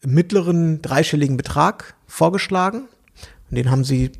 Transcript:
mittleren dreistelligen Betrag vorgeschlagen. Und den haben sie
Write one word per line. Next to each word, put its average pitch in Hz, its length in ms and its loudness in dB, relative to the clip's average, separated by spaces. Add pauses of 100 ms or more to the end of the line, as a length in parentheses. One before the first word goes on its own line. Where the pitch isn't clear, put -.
mittleren 170 760 2
dreistelligen 143 560 0
Betrag - 580 -2 (120)
vorgeschlagen. 190 800 -2 (600)
Und 123 80 -6
den 127 140 0
haben 135 120 2
sie 131 260 0 (100)